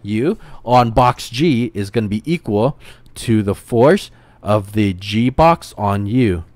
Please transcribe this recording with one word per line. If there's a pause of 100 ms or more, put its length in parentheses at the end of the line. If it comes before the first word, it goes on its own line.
U, (260)
on
box
G
is
gonna
be
equal (380)
to
the
force (320)
of
the
G
box
on
you. (120)